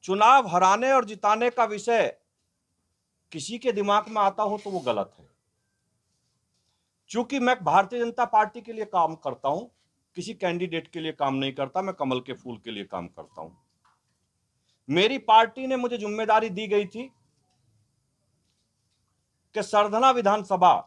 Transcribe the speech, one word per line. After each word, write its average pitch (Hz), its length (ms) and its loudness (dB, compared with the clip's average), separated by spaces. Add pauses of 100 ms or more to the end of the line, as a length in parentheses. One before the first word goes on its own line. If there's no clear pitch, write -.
चुनाव 220 440 4
हराने 190 440 2
और 262 140 4
जिताने 214 440 0
का 240 160 0
विषय 208 540 -2 (1120)
किसी 165 260 -10
के 240 140 0
दिमाग 208 380 0
में 220 120 -2
आता 202 220 0
हो 208 140 -2
तो 202 120 -12
वो 190 100 -6
गलत 113 400 -4
है, - 100 -20 (1800)
क्योंकि 247 300 -4
मैं 240 240 0
भारतीय 196 360 2
जनता 233 260 -2
पार्टी 220 360 0
के 226 120 -16
लिए 220 120 -8
काम 165 300 -2
करता 135 340 -6
हूं, 180 160 -4 (500)
किसी 202 180 -12
कैंडिडेट 170 580 -6
के 170 80 -12
लिए 160 120 -6
काम 143 220 -2
नहीं 135 200 -4
करता, 139 280 -6
मैं 190 140 -6
कमल 131 240 -2
के 127 140 -12
फूल 117 240 -14
के 113 140 -14
लिए 101 120 -10
काम 90 240 -10
करता 80 340 -20
हूं। 82 100 -16 (1400)
मेरी 202 280 2
पार्टी 233 500 4
ने 262 80 -2
मुझे 247 220 -4
जिम्मेदारी 214 520 0
दी 202 180 -8
गई 208 180 0
थी 240 260 -14 (2500)
कि 214 80 -2
सरधना 214 480 4
विधानसभा 196 640 2 (120)